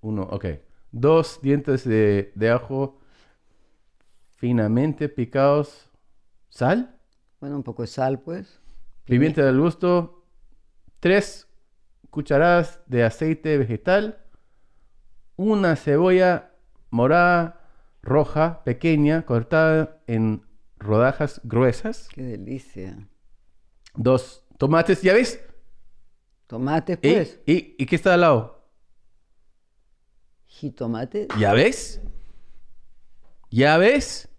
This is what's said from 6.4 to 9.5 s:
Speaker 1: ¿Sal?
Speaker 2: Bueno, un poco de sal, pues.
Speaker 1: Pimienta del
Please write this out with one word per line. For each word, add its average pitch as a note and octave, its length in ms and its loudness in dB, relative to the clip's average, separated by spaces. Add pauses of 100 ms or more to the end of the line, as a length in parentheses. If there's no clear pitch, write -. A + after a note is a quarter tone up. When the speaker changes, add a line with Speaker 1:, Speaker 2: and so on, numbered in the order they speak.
Speaker 1:
¿Sal? G3+ 480 -4 (420)
Speaker 2:
Bueno, C#3+ 160 -10
un C#3 60 -8
poco A#2+ 200 -12
de A2+ 60 -10
sal, C3+ 320 -4
pues. F3+ 400 -16 (440)
Speaker 1:
Pimienta D3 420 2
del C3 140 2